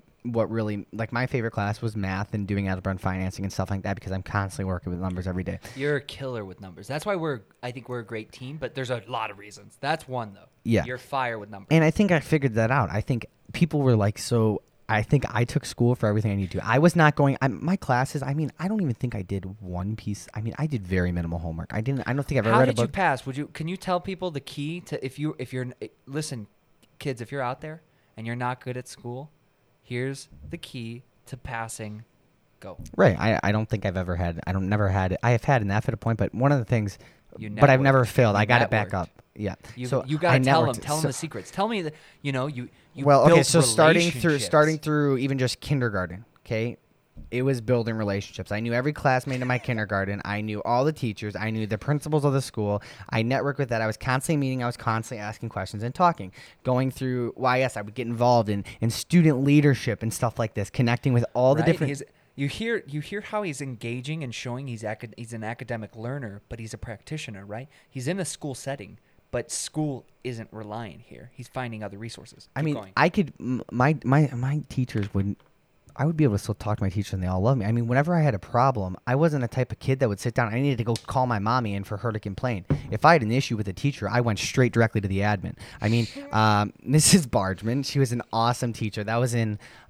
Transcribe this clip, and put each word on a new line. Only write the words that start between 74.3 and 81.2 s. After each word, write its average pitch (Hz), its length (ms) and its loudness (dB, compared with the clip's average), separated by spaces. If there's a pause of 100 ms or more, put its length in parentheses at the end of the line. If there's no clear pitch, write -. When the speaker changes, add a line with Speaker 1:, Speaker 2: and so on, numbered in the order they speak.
Speaker 1:
my 135 340 -2
teachers 110 440 -2
wouldn't, 98 260 0 (560)
I 131 120 0
would 165 100 0
be 151 60 4
able 113 100 6
to 101 60 2
still - 160 -4
talk 107 240 -2
to - 40 -2
my 95 60 2
teachers 101 240 -4
and 92 80 -2
they 90 60 0
all 92 140 0
love 127 180 4
me. 98 80 -2
I 110 40 2
mean, 117 160 0
whenever 147 280 2
I 165 60 4
had 143 120 4
a 95 60 -4
problem, 117 640 0
I 123 80 2
wasn't 147 300 2
the 117 40 0
type - 240 -2
of 113 60 -8
kid 135 220 0
that 127 100 4
would 98 100 -2
sit 120 140 -2
down. 117 180 0
I 117 80 0
needed 139 200 2
to 117 40 -2
go 117 120 0
call 127 320 0